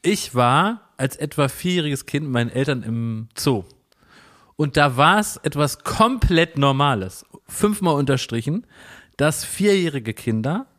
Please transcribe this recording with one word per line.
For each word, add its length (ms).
Ich 320
war 640
als 180
etwa 320
vierjähriges 600
Kind 180
mit 80
meinen 160
Eltern 320
im 460
Zoo. 260
Und 220
da 200
war 220
es 180
etwas 460
komplett 760
Normales, 680
fünfmal 480
unterstrichen, 680
dass 280
vierjährige 680
Kinder 520